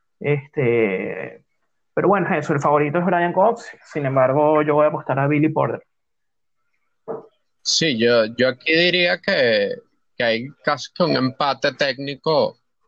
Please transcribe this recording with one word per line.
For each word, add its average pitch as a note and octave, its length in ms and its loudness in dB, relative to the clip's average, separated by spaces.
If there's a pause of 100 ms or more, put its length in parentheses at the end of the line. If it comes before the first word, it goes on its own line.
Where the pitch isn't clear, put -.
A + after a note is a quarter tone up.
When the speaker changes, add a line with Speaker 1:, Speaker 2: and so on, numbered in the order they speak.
(200)
Speaker 1:
Este, A#2 1200 -2 (520)
pero D#3 140 0
bueno, F#3+ 280 2
eso, D3 160 -4
el C#3+ 80 -2
favorito D3 380 0
es F3 80 0
Brian F3 260 0
Cox, G#3+ 340 0 (240)
sin D3 140 -4
embargo, C#3 580 2
yo D3+ 120 0
voy D3+ 100 4
a D3+ 40 4
apostar C#3 300 -4
a C#3 80 2
Billy D3+ 220 2
Porter. C3+ 340 -2 (1800)
Speaker 2:
Sí, D3+ 360 -2
yo, A#2 280 4 (100)
yo B2+ 120 2
aquí C3 260 -4
diría F3 440 2
que, A#2 580 0 (400)
que B2 80 -4
hay A#2 220 -2 (160)
casi C#3+ 320 -4
que - 80 -2
un D3 140 0
empate C3+ 560 -2
técnico C#3 840 -2 (300)